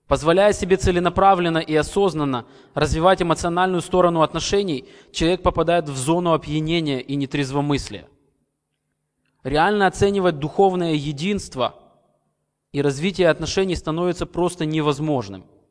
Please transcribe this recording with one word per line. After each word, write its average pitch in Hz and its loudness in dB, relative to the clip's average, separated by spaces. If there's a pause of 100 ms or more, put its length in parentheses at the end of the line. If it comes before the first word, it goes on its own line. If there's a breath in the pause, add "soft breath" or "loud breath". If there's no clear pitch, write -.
Позволяя 165 4
себе 185 2
целенаправленно 175 2
и 156 -2
осознанно 147 0 (300 loud breath)
развивать 160 2
эмоциональную 175 0
сторону 175 2
отношений, 165 -2 (280 loud breath)
человек 175 0
попадает 170 0
в 139 -6
зону 165 0
опьянения 156 -2
и 135 -8
нетрезвомыслия. 139 -4 (1400)
Реально 185 2
оценивать 185 0
духовное 175 0
единство 147 -4 (1000)
и 143 -2
развитие 160 0
отношений 160 -2
становится 170 -4
просто 175 -2
невозможным. 147 -2 (240)